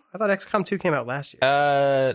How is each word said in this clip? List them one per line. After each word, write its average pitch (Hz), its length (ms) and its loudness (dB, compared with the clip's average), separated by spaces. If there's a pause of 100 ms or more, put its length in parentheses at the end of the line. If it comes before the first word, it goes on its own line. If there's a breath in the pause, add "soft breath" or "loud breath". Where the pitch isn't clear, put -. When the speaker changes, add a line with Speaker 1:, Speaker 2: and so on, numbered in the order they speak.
(140)
Speaker 1:
I 185 40 -12
thought 208 120 -2
X 196 160 -4
com 208 180 -2
Two 202 140 -4
came 170 160 -2
out 123 140 -4
last 139 260 -8
year. - 80 -18
Speaker 2:
Uh, 139 720 2